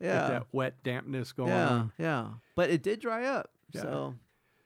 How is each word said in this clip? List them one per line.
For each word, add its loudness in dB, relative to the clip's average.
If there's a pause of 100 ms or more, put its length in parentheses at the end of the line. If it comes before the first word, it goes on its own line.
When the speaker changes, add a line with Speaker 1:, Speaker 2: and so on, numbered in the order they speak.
Speaker 1:
Get -4
Speaker 2:
yeah. 2
Speaker 1:
that 0
wet 0
dampness -4
going 0
Speaker 2:
Yeah, 4
Speaker 1:
on. 2
Speaker 2:
yeah. 0 (260)
But 4
it 2
did 0
dry -4
up. -2 (220)
Speaker 1:
Yeah. -6
Speaker 2:
So -4 (520)